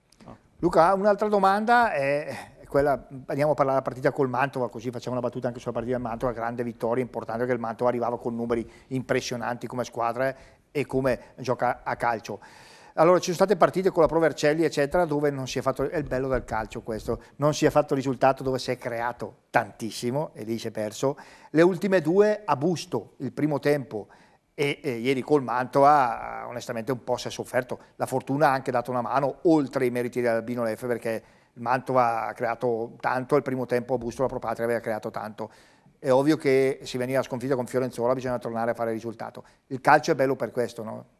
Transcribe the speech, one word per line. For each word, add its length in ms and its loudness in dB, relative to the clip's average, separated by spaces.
Luca, 360 6
un'altra 340 2
domanda 640 4
è 600 -2
quella, 380 2
andiamo 260 2
a 20 4
parlare 240 2
della 40 -2
partita 300 -2
col 160 0
Mantova, 420 -2
così 200 -10
facciamo 260 -6
una 100 -4
battuta 220 -4
anche 100 -8
sulla 140 -8
partita 240 -4
del 80 -6
Mantova, 280 -4
grande 300 -4
vittoria, 400 -2
importante 420 -6
che 80 0
il 60 0
Mantova 320 0
arrivava 280 -2
con 160 -6
numeri 320 -2
impressionanti 800 -4
come 180 -6
squadra 500 -2
e 160 -4
come 500 -2
gioca 460 -2
a 140 -4
calcio. 440 -4
Allora, 240 6
ci 60 -4
sono 120 -2
state 200 4
partite 340 4
con 120 2
la 60 6
Pro 100 0
Vercelli, 460 2
eccetera, 420 0
dove 240 0
non 180 -6
si 100 -4
è 40 -4
fatto, 260 0
è 80 -4
il 100 -4
bello 220 -2
del 160 0
calcio 380 -6
questo, 400 -6
non 180 2
si 100 0
è 60 8
fatto 240 4
risultato 480 2
dove 160 -2
si 120 -6
è 60 -2
creato 720 -8
tantissimo 840 -2
e 100 -12
lì 140 -6
si 100 -8
è 20 -8
perso. 460 -4
Le 120 6
ultime 400 4
due 420 4
a 120 0
Busto, 640 -4
il 140 -6
primo 280 -2
tempo, 480 -2
e, 280 -2
e 160 -4
ieri 240 0
col 200 2
Mantova, 1080 2
onestamente 440 -6
un 100 -6
po' 140 -2
si 120 -6
è 20 -8
sofferto. 480 -4
La 100 -4
fortuna 420 0
ha 40 4
anche 180 -2
dato 200 -2
una 100 -2
mano, 420 0
oltre 440 4
i 40 2
meriti 300 -2
di 60 2
Albino 360 -2
Leffe, 240 -4
perché 360 -4
il 80 -16
Mantova 640 2
ha 60 -6
creato 680 -4
tanto, 360 0
il 60 4
primo 240 -4
tempo 280 -2
a 40 0
Busto 240 -4
la 60 0
Pro 100 -6
Patria 260 -4
aveva 160 0
creato 300 -6
tanto. 400 -10
È 120 -2
ovvio 260 6
che 460 2
si 160 -8
veniva 240 0
sconfitta 320 -4
con 120 -4
Fiorenzuola, 480 0
bisogna 240 -4
tornare 340 -4
a 20 0
fare 160 -4
il 60 -4
risultato. 480 -10
Il 120 -8
calcio 300 6
è 40 4
bello 220 2
per 140 -4
questo, 320 -4
no? 240 -12